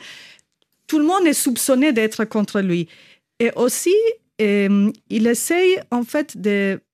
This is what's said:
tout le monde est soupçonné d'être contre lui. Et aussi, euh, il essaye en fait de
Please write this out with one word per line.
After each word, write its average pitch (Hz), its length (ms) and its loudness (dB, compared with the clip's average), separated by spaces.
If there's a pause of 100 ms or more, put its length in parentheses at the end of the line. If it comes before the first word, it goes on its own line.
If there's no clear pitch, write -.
(880)
tout 311 100 0
le 294 80 2
monde 359 220 2
est 311 60 4
soupçonné 269 600 0
d'être 220 320 -2
contre 214 360 -2
lui. 175 260 -2 (520)
Et 233 160 0
aussi, 247 380 0 (480)
euh, 202 500 2 (200)
il 220 160 0
essaye 349 500 0 (140)
en 240 120 -2
fait 294 380 -6
de 196 380 0 (140)